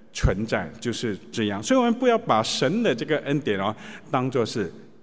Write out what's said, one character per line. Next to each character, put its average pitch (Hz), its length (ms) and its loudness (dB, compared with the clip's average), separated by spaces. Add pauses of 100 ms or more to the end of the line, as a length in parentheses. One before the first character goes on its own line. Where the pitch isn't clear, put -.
(140)
存 107 320 0
在， 95 340 -2
就 120 140 -2
是 110 240 -4 (160)
这 110 140 0
样。 101 140 -2
所 - 140 2
以 - 20 6
我 247 60 4
们 233 100 2
不 254 140 0
要 226 100 4
把 123 240 4
神 147 400 0
的 175 140 2
这 143 100 -6
个 147 140 0
恩 143 220 0
典 101 180 0
哦， 104 160 0 (340)
当 127 220 0
作 123 140 2
是 104 260 -4 (320)